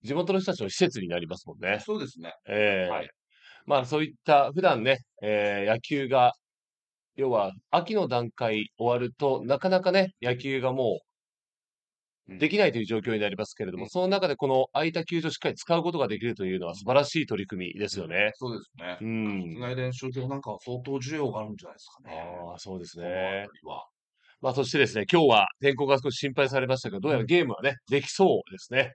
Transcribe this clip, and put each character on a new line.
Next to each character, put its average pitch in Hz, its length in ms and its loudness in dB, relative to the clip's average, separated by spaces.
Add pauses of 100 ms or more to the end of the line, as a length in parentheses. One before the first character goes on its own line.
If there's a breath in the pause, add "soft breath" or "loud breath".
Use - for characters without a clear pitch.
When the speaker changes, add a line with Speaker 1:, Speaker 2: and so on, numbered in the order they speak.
Speaker 1:
地 117 100 -4
元 175 200 0
の 190 60 4
人 185 120 -2
た - 40 0
ち 180 60 -8
の 98 80 -4
施 - 80 -8
設 180 240 2
に 90 60 -6
な 85 100 -2
り 85 80 -4
ま 82 120 -10
す - 100 -18
も 78 80 -16
ん - 40 -20
ね。 101 200 -2
Speaker 2:
そ 214 160 -6
う 208 40 -4
で 139 80 -6
す - 120 -18
ね。 82 140 -14 (140)
Speaker 1:
え 104 400 2
え。 - 20 -2
Speaker 2:
は 80 140 -4
い。 76 60 -14 (560 soft breath)
Speaker 1:
ま 143 140 4
あ、 127 60 -2
そ 151 140 -2
う 156 40 0
い 156 80 -6
っ - 20 -20 (100)
た 143 280 6
普 170 100 -2
段 143 220 4
ね、 131 160 4 (220)
え 104 460 0
ー、 107 40 4
野 117 80 2
球 139 280 -4
が、 123 260 6 (800)
要 135 140 0
は 101 220 2 (200)
秋 175 240 0
の 180 120 2
段 120 240 -2
階 107 460 -2
終 117 100 0
わ 120 100 2
る 120 160 -4
と、 135 320 0
な 135 140 2
か 190 100 0
な 185 120 4
か 185 100 2
ね、 190 300 2
野 123 160 0
球 135 240 -2
が 127 120 0
も 120 280 0
う - 40 -20 (1200)
Speaker 2:
う 95 60 -16
ん。 - 20 -14
Speaker 1:
で 151 120 2
き 202 80 0
な 202 100 6
い 139 40 4
と 120 60 -2
い 113 60 0
う - 20 -2
状 113 140 -2
況 110 140 -2
に 110 60 0
な 104 80 0
り 98 80 -2
ま 104 100 -4
す - 100 -18
け 110 100 -6
れ 92 60 -6
ど 90 60 -10
も、 92 80 -8
Speaker 2:
う - 20 -14
ん。 - 20 -14
Speaker 1:
そ 180 120 -2
の 185 60 2
中 190 200 2
で 143 80 0
こ 139 120 -2
の 131 260 4
空 151 120 0
い 165 60 0
た 165 120 -4
球 170 180 -2
場 160 80 -2
を - 20 -6
し - 40 -8
っ - 40 -10
か 156 100 -2
り 139 60 -4
使 - 220 0
う 170 40 0
こ 175 100 -2
と 170 60 -4
が 131 100 0
で 101 120 -4
き 113 60 -6
る 120 100 -2
と 98 100 -4
い 92 100 -2
う 90 40 -2
の 87 80 -8
は 85 80 -8
素 98 100 -14
晴 127 140 6
ら 143 60 2
し 156 160 -2
い 127 40 -2
取 101 180 -4
り 95 40 -10
組 92 260 -8
み 95 60 -14
で 101 100 -4
す 101 100 -8
よ 82 80 -8
ね。 82 80 -6
Speaker 2:
う 101 120 2
ん。 107 80 -2
そ 123 200 -8
う - 20 -8
で 95 60 -12
す - 140 -20
ね。 90 240 -10
Speaker 1:
う 110 40 -8
ん。 107 360 -4 (120)
Speaker 2:
室 80 60 -12
内 123 160 -6
練 127 180 -4
習 131 180 -8
場 127 160 -6
な 139 100 -6
ん 139 40 -10
か 120 100 -10
は 104 80 -8
相 123 200 -8
当 135 140 -8
需 135 220 -6
要 135 160 -2
が 107 100 -6
あ - 20 -8
る 107 80 -10
ん 104 40 -10
じ 87 100 -20
ゃ 80 40 -18
な 76 40 -20
い - 20 -20
で - 40 -20
す - 80 -20
か - 220 -20
ね。 82 100 -10
Speaker 1:
あ 87 360 -12
ー、 - 20 -18
そ 95 180 -12
う 92 40 -8
で 85 60 -12
す 85 140 -16
ね。 85 60 -8
Speaker 2:
こ 87 40 -6
の 90 60 -4
辺 98 440 -4
り 78 80 -20
は。 67 200 -12 (540 soft breath)
Speaker 1:
ま 135 100 -2
あ、 - 20 -4
そ 135 100 0
し 123 80 -4
て 156 60 0
で 139 100 6
す 214 100 -4
ね、 208 140 0
今 170 120 8
日 143 40 8
は 104 200 8 (120)
天 139 160 4
候 143 100 0
が 135 140 4
少 131 120 -2
し 123 80 -6
心 139 140 -2
配 135 160 2
さ 135 120 0
れ 127 60 -2
ま 131 100 0
し - 40 -8
た 123 100 -6
が、 196 80 -6
ど - 100 -2
う - 20 2
や 139 60 2
ら 110 80 0
ゲ 175 160 4
ー 156 40 2
ム 117 80 -4
は 92 80 -8
ね、 131 140 0 (140)
Speaker 2:
う 123 40 2
ん。 - 20 2
Speaker 1:
で 139 60 2
き - 80 -10
そ - 160 4 (220)
う - 40 -18
で 92 80 -14
す - 140 -14
ね。 127 220 2